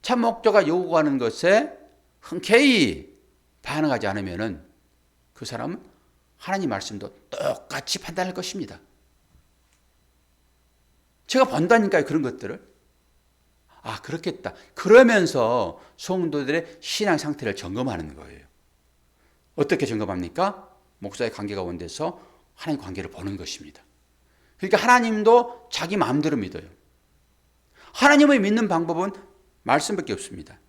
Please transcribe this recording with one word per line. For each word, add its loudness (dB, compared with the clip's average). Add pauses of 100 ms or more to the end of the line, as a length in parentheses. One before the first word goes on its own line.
참 0
목자가 4
요구하는 2
것에 2 (480)
흔쾌히 2 (400)
반응하지 -2
않으면은 -6 (680)
그 -16
사람은 -8 (580)
하나님 -4
말씀도 -10 (140)
똑같이 -6
판단할 -8
것입니다. -10 (2500)
제가 4
본다니까요, 4
그런 -2
것들을. -10 (1120)
"아, -10
그렇겠다." -10 (180)
그러면서 4 (180)
성도들의 -4
신앙 -2
상태를 -6
점검하는 -8
거예요. -20 (1120)
어떻게 0
점검합니까? -6 (220)
목사의 -8
관계가 -8
온 -8
데서 -10 (360)
하나님 -6
관계를 -10
보는 -8
것입니다. -14 (760)
그러니까 2
하나님도 4
자기 -4
마음대로 0
믿어요. -8 (1300)
하나님을 6
믿는 0
방법은 -2 (500)
말씀밖에 -2
없습니다. -14